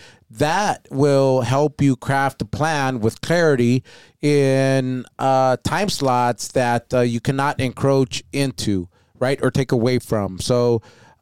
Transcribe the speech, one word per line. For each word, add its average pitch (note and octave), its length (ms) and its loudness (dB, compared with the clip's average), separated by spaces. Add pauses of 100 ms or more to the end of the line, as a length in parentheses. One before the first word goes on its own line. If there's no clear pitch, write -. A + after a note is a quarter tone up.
(280)
That E3+ 640 -2
will C3+ 520 2
help C#3 380 0
you C#3 140 4
craft C#3 480 -2
a - 20 -10
plan C3+ 540 -2
with G#2+ 220 -2
clarity C3+ 640 2 (360)
in, C3+ 840 0 (160)
uh, C3 420 2
time F#3+ 260 -2
slots B2 600 -2
that, A#2+ 440 -2
uh, B2+ 80 2
you A#2+ 200 0
cannot C#3 400 -2
encroach C3+ 720 0
into, G#2+ 560 -4 (320)
right, C3+ 200 -2
or B2+ 120 0
take C3+ 180 -2
away B2 300 0
from. F#2+ 400 -4
So, A#2+ 420 0 (400)